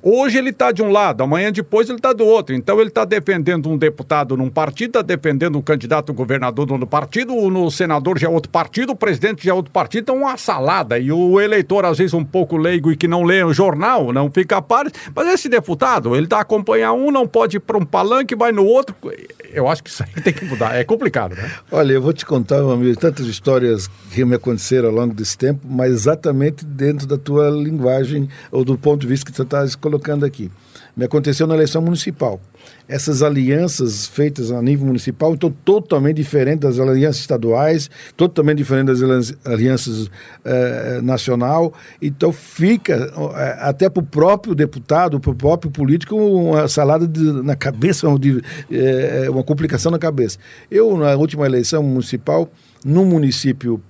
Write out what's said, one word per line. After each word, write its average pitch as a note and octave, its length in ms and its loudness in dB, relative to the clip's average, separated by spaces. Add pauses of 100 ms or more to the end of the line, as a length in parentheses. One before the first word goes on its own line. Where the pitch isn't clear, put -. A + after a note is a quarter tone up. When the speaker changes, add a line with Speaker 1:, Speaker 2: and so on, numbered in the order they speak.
Speaker 1:
hoje A#3+ 340 2
ele C4 160 -2
tá B3 180 0
de G3+ 120 -2
um G3+ 80 0
lado, F3 320 2
amanhã F3 280 0
depois A3 380 0
ele B3 80 -6
tá B3+ 160 0
do A3 100 0
outro. A3 300 2
Então F#3+ 260 0
ele A3 120 2
tá A3 140 0
defendendo F3 640 0
um D#3 40 0
deputado D3 640 0
num C3 140 -2
partido, E3 400 -4
tá A3+ 100 2
defendendo D3+ 560 0
um C#3+ 60 -4
candidato D3+ 480 -2
a C3 40 -6
governador B2+ 520 -2 (100)
no B2 80 -4
partido, A3 480 -4
o G#3+ 160 0
no F3+ 220 0
senador D#3+ 480 0
já E3 80 0
é - 20 2
outro E3 220 -2
partido, A3 400 -2
o - 40 -2
presidente G3 480 -2
já F#3 80 2
é F3+ 40 4
outro F#3 160 -4
partido, G3 320 -2
então B3+ 140 -2
uma C4+ 200 -2
salada. C3+ 600 -2
E C3 120 -2
o F3+ 300 4
eleitor, G3+ 440 2
às E3 120 0
vezes, F3 160 0
um E3 100 0
pouco E3+ 320 -2
leigo E3 360 2
e C#3+ 40 2
que E3+ 120 -2
não F3 160 2
lê F3+ 200 4
o E3 80 2
jornal, E3+ 640 2
não C#3+ 180 0
fica F#3 260 2
a F#3 40 0
par, C4+ 240 0 (300)
mas E4 120 0
esse F4+ 220 0
deputado, F3+ 680 0
ele D#3 120 0
tá G#3+ 120 0
acompanhando A3+ 600 0
um, C#4+ 100 0
não C4 180 2
pode A3+ 300 0
ir - 40 -4
pra G#3+ 180 -2
um E3+ 60 0
palanque, A3+ 500 0
vai A#3 160 2
no G3+ 120 2
outro. B3 320 2 (560)
Eu C3+ 160 -2
acho D#3 160 -2
que - 60 -20
isso - 140 -10
aí - 180 -10
tem F3 120 0
que F#3+ 120 -10
mudar, A#2+ 300 -4
é B2 80 0
complicado, B2+ 520 -2
né? G#2 140 -10 (220)
Speaker 2:
Olha, D3 220 2
eu C3 80 2
vou D3+ 100 0
te - 140 -6
contar, C3+ 320 0
meu C#3 140 2
amigo, B2 280 2
tantas C#3+ 260 0
histórias A2+ 640 0 (220)
que B2+ 140 0
me B2 100 2
aconteceram A#2+ 540 0
ao G#2+ 60 0
longo A#2 180 0
desse G#2 240 -6
tempo, C#3 280 -2
mas B2+ 260 0
exatamente C#3+ 720 0
dentro C#3 420 -2
da C#3+ 100 -2
tua D3 320 2
linguagem C#3+ 800 0 (240)
ou C3 140 0
do C3 120 0
ponto D3 220 2
de B2+ 80 -6
vista C3+ 180 -2
que C#3 60 -18
tu C#3 120 -6
estás C#3 320 -2
colocando D3 500 -2
aqui. A2 260 -8 (440)
Me B2 100 -2
aconteceu D3 420 0
na D#3+ 80 2
eleição D#3 260 2
municipal. E3 580 -2 (480)
Essas C#3 360 -2
alianças C#3 840 0
feitas C#3+ 460 -2
a B2 100 -4
nível C#3 240 2
municipal, C3+ 480 0
então, D#3+ 160 0
totalmente D#3 680 2
diferente D3 420 0
das C3 200 0
alianças C3+ 420 2
estaduais, C#3 680 0 (260)
totalmente D#3 420 2
diferente C3+ 300 0
das B2+ 140 2
ali-, B2+ 420 0
alianças, A#2 680 0 (360)
eh, B2 560 -2
nacional. B2+ 720 0 (260)
Então, D#3 320 -2
fica, D#3+ 800 0 (240)
eh, C3+ 260 -6
até C#3+ 280 0
pro F3 140 -2
próprio F#3 500 2
deputado, D3 680 0
pro C#3 140 -2
próprio D3+ 380 0
político, D3+ 440 -2
uma F3 520 2
salada D#3 400 2
de, D#3+ 120 -4 (220)
na C#3+ 140 -2
cabeça, C#3 520 -2 (120)
de, C3 240 2 (280)
eh, C3 580 0
uma C3 140 -2
complicação D#3 480 -2
na E3 80 0
cabeça. C#3 380 -2 (320)
Eu, G#3+ 260 4
na C#3+ 200 2
última D3 300 0
eleição C3 360 2
municipal, C#3 680 -2 (360)
no D#3+ 180 4
município C3 880 0